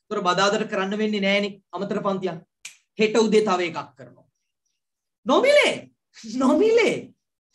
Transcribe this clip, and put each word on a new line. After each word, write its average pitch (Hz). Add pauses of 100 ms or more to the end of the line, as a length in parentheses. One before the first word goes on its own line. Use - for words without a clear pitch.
ඒතර 208
බදාදට 196
කරන්න 202
වෙන්නේ 214
නැහනේ 202 (160)
අමතර 196
පන්තියක්. 180 (580)
හෙට 214
උදේ 220
තව 185
එකක් 156
කරනවා. - (1000)
නොමිලේ! 466 (640)
නොමිලේ. 320 (600)